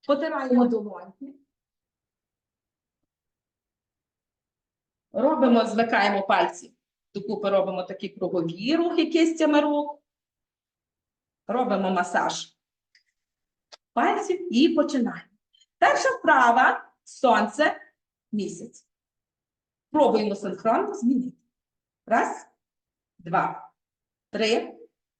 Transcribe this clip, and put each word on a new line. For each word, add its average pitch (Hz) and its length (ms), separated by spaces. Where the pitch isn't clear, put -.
Потираємо 269 600
долоньки. 208 680
Робимо, 240 520
звикаємо 202 640
пальці - 480
докупи, 202 360
робимо 185 320
такі 190 260
кругові 185 680
рухи 339 300
кистями 320 540
рук. 294 400
Робимо 202 440
масаж - 640
пальців 359 640
і 294 120
починаємо. - 640
Перша - 300
вправа — 262 840
сонце, 233 760
місяць. 190 560
Пробуємо 220 440
синхронно 226 600
змінити. - 420
Раз, - 400
два, 165 520
три, 220 480